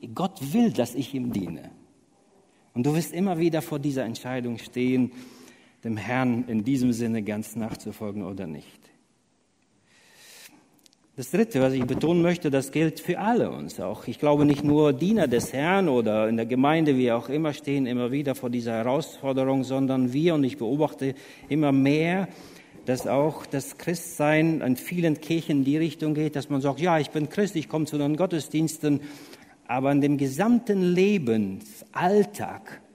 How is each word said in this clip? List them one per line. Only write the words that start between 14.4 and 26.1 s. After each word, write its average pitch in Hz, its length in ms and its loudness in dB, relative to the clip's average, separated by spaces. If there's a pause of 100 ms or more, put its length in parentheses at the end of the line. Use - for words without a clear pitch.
nicht 143 180 4
nur 147 300 6
Diener 175 340 2
des 120 260 0
Herrn 175 360 2
oder 110 400 2
in 113 80 0
der 113 80 0
Gemeinde, 143 520 4
wie 127 140 4
auch 117 180 -2
immer, 151 240 -2
stehen 139 340 -2
immer 123 240 -2
wieder 139 240 -2
vor 123 160 -6
dieser 117 220 -4
Herausforderung, 135 880 0
sondern 131 500 0
wir, 160 220 2
und 147 80 4
ich 120 140 -2
beobachte 135 580 -2 (340)
immer 147 220 2
mehr, 156 560 2 (580)
dass 123 220 -2
auch 143 400 0
das - 320 -6
Christsein 156 840 0
in 127 140 2
vielen 170 440 -2
Kirchen 160 400 -2
in 135 40 2
die 143 140 2
Richtung 156 360 -2